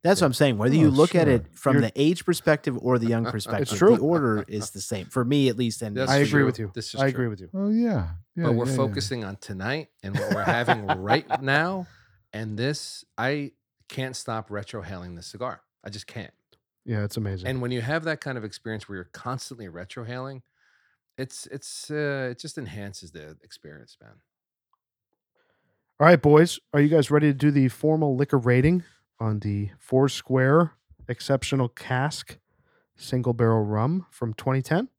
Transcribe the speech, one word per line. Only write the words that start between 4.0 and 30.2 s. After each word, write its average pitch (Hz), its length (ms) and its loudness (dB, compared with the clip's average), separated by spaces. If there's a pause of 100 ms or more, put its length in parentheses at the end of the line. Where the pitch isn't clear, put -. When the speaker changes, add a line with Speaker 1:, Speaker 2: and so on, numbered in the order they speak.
Speaker 1:
order 131 460 0
is 101 220 -8
the 98 100 -14
same. - 280 -8
For 123 180 -2
me, 139 240 2
at 107 80 -2
least, 117 240 -2
and 110 160 -6
Speaker 4:
That's 131 120 0
Speaker 3:
I 139 100 4
agree 143 100 4
Speaker 4:
true. 139 160 4
Speaker 3:
with 127 140 -2
you. 104 140 -6
Speaker 4:
This - 200 -10
is 131 80 -4
Speaker 3:
I - 20 4
Speaker 4:
true. 139 60 2
Speaker 3:
agree 127 180 -2
with 104 140 -6
you. 87 120 -16
Speaker 2:
Oh, 196 160 -2
yeah. 208 420 0 (260)
Yeah, 170 80 -4
Speaker 4:
But 120 80 2
we're 117 140 0
Speaker 2:
yeah, 135 40 -2
yeah. 131 60 0
Speaker 4:
focusing 110 480 -4
on 98 100 -8
tonight 104 540 -8 (120)
and 98 160 -6
what - 160 -2
we're - 100 -2
having 117 440 0
Speaker 3:
<laughs> - 140 -2
Speaker 4:
right 131 400 -2
now. 165 460 -2 (440)
And 107 260 -8
this, 139 460 -6 (140)
I 139 340 -4 (380)
can't 131 260 -8
stop 113 320 -10
retrohaling 92 680 -12
this 82 100 -18
cigar. 110 320 -12 (240)
I 101 60 -14
just 101 180 -14
can't. - 240 -14 (540)
Speaker 3:
Yeah, 107 180 -4
it's 104 140 -8
amazing. 98 320 -6
Speaker 4:
And 131 120 -4
when 123 100 -6
you 123 100 -4
have 156 240 -6
that 160 160 -6
kind 135 160 -8
of 107 80 -10
experience 107 420 -10
where 101 80 -12
you're 87 160 -14
constantly 123 560 -12
retrohaling, 127 760 -14 (720)
it's, - 300 -12
it's, - 440 -14
uh, 143 400 -4
it 123 80 -14
just - 180 -14
enhances 101 540 -12
the 78 320 -18
experience, - 580 -20
man. 55 100 -20 (1900)
Speaker 3:
All 151 80 8
right, 170 140 10
boys. 151 380 6 (140)
Are 147 80 4
you 151 80 6
guys 156 200 4
ready 147 180 4
to 143 60 4
do 147 180 4
the 139 180 4
formal 151 460 0
liquor 139 220 2
rating 127 460 4 (360)
on 107 200 -2
the 104 400 -4
Foursquare 135 960 2 (340)